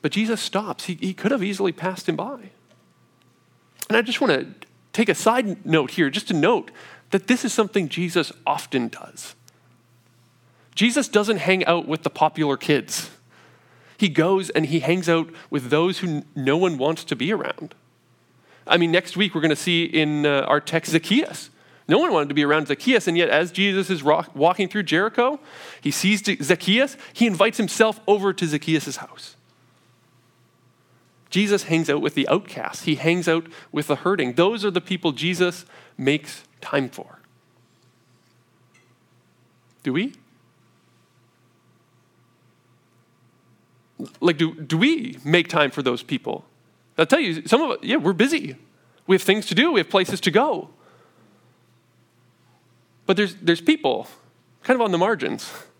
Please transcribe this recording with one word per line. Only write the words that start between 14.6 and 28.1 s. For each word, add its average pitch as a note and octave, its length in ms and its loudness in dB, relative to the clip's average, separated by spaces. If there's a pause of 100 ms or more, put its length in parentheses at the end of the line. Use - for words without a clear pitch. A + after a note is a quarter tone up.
he D#3+ 120 0
hangs E3+ 300 0
out E3 200 2 (200)
with B2+ 200 -4
those E3 300 2
who F#3 80 -4
n-, D3 260 -4
no C#3 220 2
one F3 220 2
wants D3+ 280 -2
to C#3+ 100 -4
be D3 180 -2
around. - 420 -8 (880)
I - 120 4
mean, E3+ 140 4
next F3 260 0
week F#3 180 0
we're D#3 60 0
gonna D3+ 160 2
see E3+ 260 0
in, D3+ 420 0
uh, C#3 220 2
our D3 140 -2
text D#3+ 300 -4
Zacchaeus. - 580 -2 (380)
No F#3+ 100 4
one D#4 160 2
wanted D3 160 0
to C#3+ 60 -6
be D3 100 2
around D3 220 2
Zacchaeus, G#3 400 0
and E3+ 100 0
yet E3+ 120 2
as D#3 220 2
Jesus F#3+ 380 0
is D#3+ 140 -4
ro-, D#3+ 200 2 (100)
walking F3 360 0
through G3+ 140 -4
Jericho, A3+ 560 0 (420)
he D3 100 -2
sees G3+ 320 0
Z-, G3+ 180 -2
Zacchaeus. F#3+ 540 2 (160)
He A#3 160 2
invites A3 300 -2
himself A3 500 0
over G3 240 2